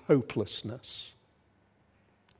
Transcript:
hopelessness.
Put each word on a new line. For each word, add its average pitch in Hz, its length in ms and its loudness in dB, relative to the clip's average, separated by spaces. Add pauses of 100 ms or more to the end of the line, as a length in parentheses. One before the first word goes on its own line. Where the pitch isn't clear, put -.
hopelessness. - 1080 0 (1300)